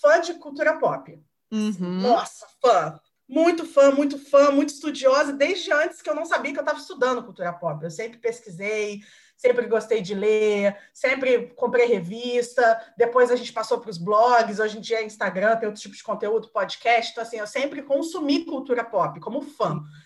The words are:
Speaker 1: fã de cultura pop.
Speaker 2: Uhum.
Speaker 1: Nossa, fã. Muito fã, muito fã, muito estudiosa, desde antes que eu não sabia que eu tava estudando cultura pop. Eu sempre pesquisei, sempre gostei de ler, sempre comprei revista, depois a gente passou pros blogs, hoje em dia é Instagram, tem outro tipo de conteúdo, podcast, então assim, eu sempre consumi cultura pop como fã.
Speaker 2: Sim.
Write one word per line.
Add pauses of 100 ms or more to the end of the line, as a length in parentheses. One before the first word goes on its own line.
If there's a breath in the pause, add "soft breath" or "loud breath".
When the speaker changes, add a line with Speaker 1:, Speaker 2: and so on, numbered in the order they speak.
Speaker 1:
fã
de
cultura
pop. (320)
Speaker 2:
Uhum.
Speaker 1:
Nossa, (160)
fã. (320)
Muito
fã,
muito
fã,
muito
estudiosa,
desde
antes
que
eu
não
sabia
que
eu
tava
estudando
cultura
pop.
Eu
sempre
pesquisei, (360 loud breath)
sempre
gostei
de
ler, (160 loud breath)
sempre
comprei
revista, (200 loud breath)
depois
a
gente
passou
pros
blogs,
hoje
em
dia
é
Instagram,
tem
outro
tipo
de
conteúdo,
podcast,
então
assim,
eu
sempre
consumi
cultura
pop
como
fã.
Speaker 2:
Sim. (240 loud breath)